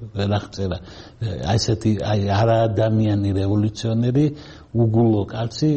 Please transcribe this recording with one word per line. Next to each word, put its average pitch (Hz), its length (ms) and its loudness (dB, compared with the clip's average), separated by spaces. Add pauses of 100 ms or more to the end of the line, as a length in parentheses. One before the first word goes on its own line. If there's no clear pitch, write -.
ვერ 101 240 -2
აღწერა. 98 460 -4 (420)
აი, 104 180 -6 (140)
ესეთი, 110 480 0
აი, 104 300 0
არაადამიანი 107 1040 2
რევოლუციონერი, 110 920 0 (460)
უგულო 113 520 4
კაცი, 117 540 -2